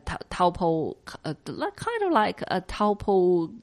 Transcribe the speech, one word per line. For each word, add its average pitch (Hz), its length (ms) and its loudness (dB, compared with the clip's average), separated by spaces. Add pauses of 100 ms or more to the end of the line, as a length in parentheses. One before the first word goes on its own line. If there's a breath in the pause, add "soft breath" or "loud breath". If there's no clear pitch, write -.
Ta-, - 140 -4 (120)
Taupo, 165 680 2 (280)
uh, 151 100 -4 (120)
li-, 320 300 -6
kind 453 280 -4
of 359 80 2
like 214 360 2
a 185 140 0
Taupo 185 880 2 (120)